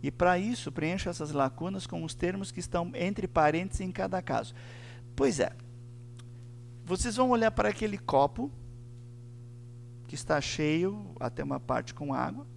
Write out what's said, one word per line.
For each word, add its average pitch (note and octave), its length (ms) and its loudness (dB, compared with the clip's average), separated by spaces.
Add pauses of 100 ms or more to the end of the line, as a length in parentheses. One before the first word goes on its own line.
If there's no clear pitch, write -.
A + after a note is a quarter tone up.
E C#3 80 0
para F3+ 260 6
isso, G#3 340 -2
preencha F3 380 0
essas D#3+ 220 -4
lacunas D3 560 0
com E3 160 -4
os D#3+ 100 -4
termos F#3+ 380 -2
que - 80 -8
estão F3 340 -2
entre F#3+ 340 0
parênteses E3 540 4
em F#3 100 -2
cada F#3 300 0
caso. A2+ 320 0 (640)
Pois C#3 240 4
é. - 160 4 (1300)
Vocês G3 320 0
vão B3+ 160 6
olhar A3+ 180 6
para G#3+ 200 4
aquele G#3 280 0
copo, C#3+ 540 4 (1600)
que - 60 -10
está D3+ 260 2
cheio E3 800 2
até A#2+ 240 -4
uma C#3 160 -2
parte A#2+ 340 -2
com C#3+ 200 -4
água F3 320 -2 (120)